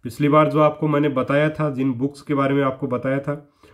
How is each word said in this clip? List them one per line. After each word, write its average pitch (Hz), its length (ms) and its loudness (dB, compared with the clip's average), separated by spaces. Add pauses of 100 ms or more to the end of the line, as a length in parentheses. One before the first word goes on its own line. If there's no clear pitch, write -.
पिछली 143 240 -2
बार 151 200 6
जो 143 120 2
आपको 151 280 2
मैंने 147 200 2
बताया 139 420 0
था, 151 200 -4
जिन 131 220 -2
बुक्स 131 300 -6
के 151 120 -4
बारे 139 200 0
में 139 80 2
आपको 135 240 -4
बताया 131 320 -4
था, 147 300 -8 (260)